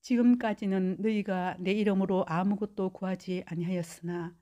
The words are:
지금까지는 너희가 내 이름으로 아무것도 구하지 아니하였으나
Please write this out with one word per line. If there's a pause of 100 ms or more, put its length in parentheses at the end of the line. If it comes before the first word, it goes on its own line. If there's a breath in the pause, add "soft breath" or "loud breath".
지금까지는
너희가
내
이름으로
아무것도
구하지
아니하였으나